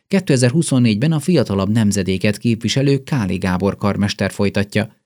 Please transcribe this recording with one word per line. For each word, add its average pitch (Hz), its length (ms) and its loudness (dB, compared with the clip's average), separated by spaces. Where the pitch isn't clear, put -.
kétezer-huszonnégyben 127 1040 2
a 156 80 0
fiatalabb 104 500 0
nemzedéket 101 680 0
képviselő 135 680 0
Káli 98 340 -2
Gábor 92 380 -2
karmester 101 560 -2
folytatja. 101 760 -2